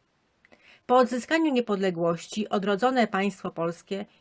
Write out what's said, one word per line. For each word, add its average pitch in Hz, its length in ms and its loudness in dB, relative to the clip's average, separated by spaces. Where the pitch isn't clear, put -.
Po 247 120 4
odzyskaniu 254 560 2
niepodległości 190 960 -2
odrodzone 208 580 0
państwo 190 440 -4
polskie 170 540 -6